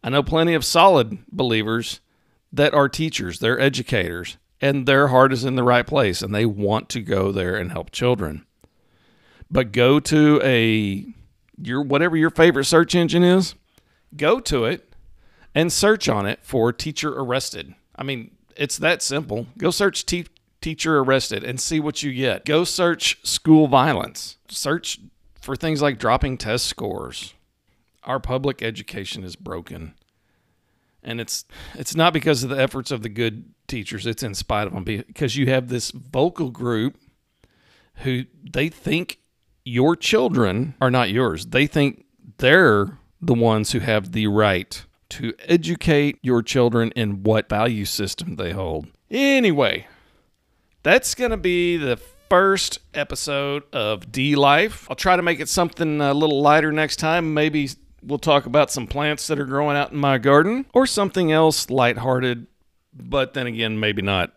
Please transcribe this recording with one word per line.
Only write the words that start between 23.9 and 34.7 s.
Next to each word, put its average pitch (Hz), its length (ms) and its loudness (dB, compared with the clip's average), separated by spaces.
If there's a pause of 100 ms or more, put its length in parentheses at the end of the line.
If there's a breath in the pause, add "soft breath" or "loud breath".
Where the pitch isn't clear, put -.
Search - 500 -6 (420)
for 135 140 -8
things 156 260 -2
like 139 180 0
dropping 127 380 0
test 113 280 -4
scores. - 680 -8 (680)
Our 131 160 -6
public 135 420 -4
education 104 640 -10
is 90 120 -14
broken. 85 580 -14 (1080)
And 117 160 -10
it's, - 260 -10 (300 loud breath)
it's 143 200 -10
not 165 180 4
because 147 300 0
of 127 60 -6
the 139 100 -4
efforts 131 320 -2
of 120 100 -6
the 113 80 -8
good 113 360 -4 (220)
teachers. 107 380 -10
It's 117 180 -4
in 101 120 -8
spite 104 320 -4
of 87 60 -8